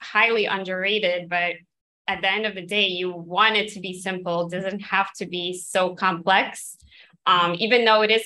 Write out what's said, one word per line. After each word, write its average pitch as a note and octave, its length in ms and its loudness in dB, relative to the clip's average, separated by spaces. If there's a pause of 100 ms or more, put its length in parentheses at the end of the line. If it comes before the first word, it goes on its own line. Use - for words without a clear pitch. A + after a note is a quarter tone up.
highly A3 440 2
underrated, F#3 840 -2
but F3 240 -2 (540)
at F#3+ 140 -4
the F#3+ 100 2
end G#3+ 140 -2
of G3 100 -4
the F#3 100 -10
day, G3+ 220 2
you F3+ 240 -4
want F3+ 440 2
it G#3 180 -2
to G3+ 60 -14
be F3+ 200 -10
simple. F3+ 480 -4
It E3+ 40 -8
doesn't F#3+ 300 -6
have G3 340 -2
to F#3+ 100 -8
be F3 320 -6
so F3+ 380 0
complex. F#3+ 840 0 (480)
Um, F3 340 4
even A#3 260 4
though A3 160 6
it G#3+ 100 4
is A3 140 2